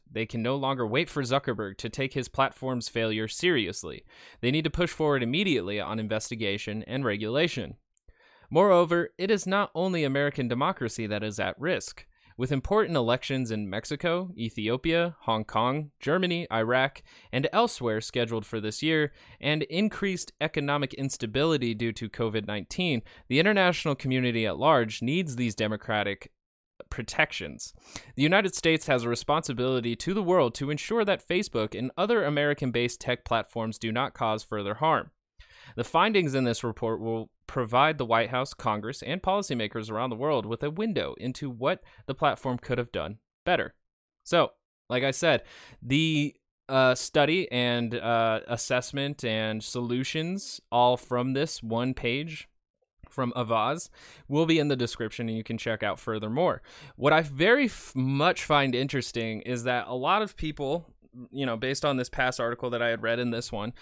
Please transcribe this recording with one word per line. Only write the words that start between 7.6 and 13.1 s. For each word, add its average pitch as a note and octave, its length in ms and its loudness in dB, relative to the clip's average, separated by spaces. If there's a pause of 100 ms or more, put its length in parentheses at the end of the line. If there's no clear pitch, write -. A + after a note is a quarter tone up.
Moreover, F3 640 6
it G3 140 0
is G3+ 160 0
not G3 260 0
only F3 300 0
American C#3 440 0
democracy A#2+ 600 -2
that G#2 160 -2
is G#2+ 160 -4
at G2 200 -2
risk. - 460 -4 (320)
With B2 140 -2
important E3+ 440 2
elections B2+ 540 0